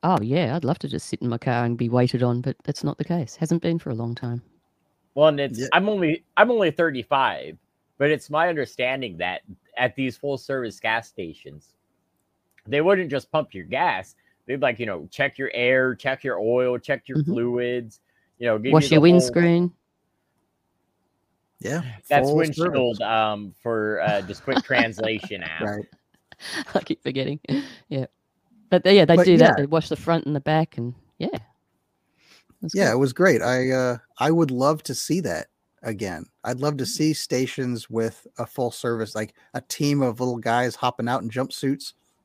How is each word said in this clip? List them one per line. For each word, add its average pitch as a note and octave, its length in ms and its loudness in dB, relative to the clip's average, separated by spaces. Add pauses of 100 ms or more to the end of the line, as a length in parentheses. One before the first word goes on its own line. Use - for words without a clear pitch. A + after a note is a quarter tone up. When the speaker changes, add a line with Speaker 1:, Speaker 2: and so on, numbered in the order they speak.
Speaker 1:
Oh, F3 180 2
yeah, C3 340 -2
I'd E3+ 80 -4
love C3+ 160 -2
to - 80 -8
just - 200 -8
sit - 140 -8
in B2 80 -2
my A#2 80 -2
car A#2+ 280 -2
and A#2+ 120 -2
be A#2+ 120 -2
waited B2 340 2
on, A#2+ 180 0
but C3 220 -6
that's - 200 -8
not - 140 -4
the - 60 -6
case. E3+ 320 -4
Hasn't E3 260 -2
been E3+ 180 -2
for - 100 -10
a B2+ 60 -4
long A#2 200 -6
time. A#2+ 260 -8 (720)
Speaker 2:
Well, D3 140 6
and C#3+ 100 0
it's, C3 200 -4
Speaker 3:
Yeah. C3 140 -4
Speaker 2:
I'm F#3 160 4
only, E3+ 340 -2 (140)
I'm A3+ 140 6
only G3+ 200 2
thirty-five, B2 840 -2 (400)
but C#3+ 120 2
it's D3+ 200 -2
my D#3+ 200 2
understanding B2+ 680 -4
that F2 240 -6 (360)
at B2 180 0
these C3 220 -4
full C#3 200 -6
service B2 420 -8
gas A2+ 280 -2
stations, D2+ 680 -16 (920)
they C#3 160 0
wouldn't F#3 300 2
just C#3 200 -6
pump D#3 220 -4
your F2+ 120 -12
gas. B2 500 -2 (300)
They'd, C3+ 160 -4
like, A#2+ 180 0
you A#2+ 60 -4
know, F2+ 260 -8
check C#3+ 260 -4
your C3+ 160 -6
air, B2+ 420 2
check C3+ 280 -6
your A#2+ 160 -4
oil, B2 380 0
check A#2+ 300 -6
your C#3 120 -2
Speaker 1:
Mm-hmm. C#3 120 -2
Speaker 2:
fluids, A#2+ 680 -4 (400)
you A#2+ 80 -6
know, A2 100 2
give B2 160 0
Speaker 1:
Wash D#3 100 6
Speaker 2:
you - 60 -2
the - 60 4
Speaker 1:
your D3+ 60 8
Speaker 2:
whole E3+ 100 8
Speaker 1:
windscreen. E3+ 600 4 (1900)
Speaker 3:
Yeah, C#3 220 -6 (280)
Speaker 2:
That's C#3 180 4
Speaker 3:
full D3 120 2
Speaker 2:
windshield, D#3 580 0
Speaker 3:
service. - 40 -10
Speaker 2:
um, G#2+ 520 -2 (100)
for, G#2+ 380 -2
uh, G#2 220 0
just F#2+ 200 -12
quick C3+ 140 -2
Speaker 1:
<laughs> C3+ 60 -2
Speaker 2:
translation A2 800 -4
app. D#2+ 180 -6
Speaker 3:
Right. G#2 240 -6 (420)
Speaker 1:
<laughs> - 480 -12
I G3+ 60 2
keep - 200 -8
forgetting. C3+ 380 -6 (480)
Yeah. C3+ 200 -6 (640)
But F3+ 140 2
they, G3 140 8
yeah, E3 80 10
they E3+ 100 8
Speaker 3:
But F3 100 8
Speaker 1:
do F3 120 8
that. E3 120 10
Speaker 3:
yeah. - 60 4
Speaker 1:
They C#3+ 120 0
wash D#3 200 0
the - 80 -4
front E3 300 -2
and D3 100 -2
the C#3 60 -4
back, D#3 360 0
and A#2+ 160 -6 (260)
yeah. - 100 -4 (1300)
That's E3 140 -8
Speaker 3:
Yeah, F#3+ 120 4
Speaker 1:
cool. A2 60 4
Speaker 3:
it B2 60 2
was C3+ 140 2
great. F3 280 4
I, B2+ 300 0
uh, B2+ 260 0 (200)
I C#3 140 2
would E3 200 2
love C#3 320 0
to C3 120 -8
see E3+ 260 -2
that F2 260 -6 (360)
again. G2 420 -6 (180)
I'd B2 160 -6
love D3 180 0
to C3 60 -4
Speaker 1:
Mm. - 40 -6
Speaker 3:
see D#3 260 -2
stations B2+ 760 -4
with A2+ 380 -6 (100)
a A#2+ 80 -6
full A#2+ 260 -6
service, A2+ 440 -6
like, A2 180 -8 (200)
a B2+ 80 -6
team C#3+ 400 -2
of B2 180 -2
little B2+ 200 -2
guys A#2 360 0
hopping B2 320 -4
out A#2+ 140 -2
in A2+ 80 -8
jumpsuits, C3+ 640 -6 (320)